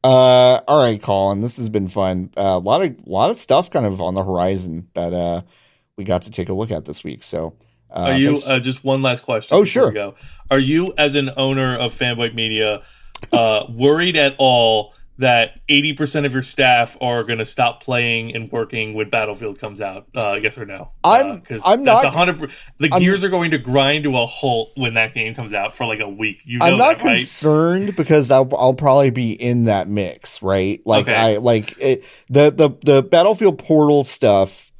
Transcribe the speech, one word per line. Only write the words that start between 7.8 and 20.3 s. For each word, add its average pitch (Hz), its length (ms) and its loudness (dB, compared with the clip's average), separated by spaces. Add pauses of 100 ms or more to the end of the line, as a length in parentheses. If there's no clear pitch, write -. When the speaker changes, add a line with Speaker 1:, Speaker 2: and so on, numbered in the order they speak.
Speaker 1:
uh, 90 200 -4
Speaker 2:
Are 135 80 0
you, 143 140 2
Speaker 1:
thanks. 143 140 -4
Speaker 2:
uh, 131 140 0
just 127 240 -8
one 135 160 0
last 123 240 -2
question 117 320 -4
Speaker 1:
Oh, 202 40 6
Speaker 2:
before 208 60 4
Speaker 1:
sure. 196 220 2
Speaker 2:
we 107 60 -4
go. 101 200 -8 (360)
Are 135 80 4
you, 156 400 0
as 147 160 0
an 135 240 -2
owner 135 380 -2
of 120 180 -4
Fanboy 120 400 -4
Media, 110 480 -2 (500)
uh, 110 380 2
worried 151 460 2
at 139 220 2
all 117 540 2 (240)
that 120 520 0
eighty 147 240 2
percent 143 340 -2
of 127 60 -4
your 127 100 -4
staff 123 580 0
are 120 220 -2
gonna 113 220 -6
stop 120 360 -4
playing 117 540 -4
and 113 160 -10
working 110 440 -6
when 107 160 -6
Battlefield 104 500 -6
comes 104 200 -14
out? 98 320 -12
Uh, 104 300 -2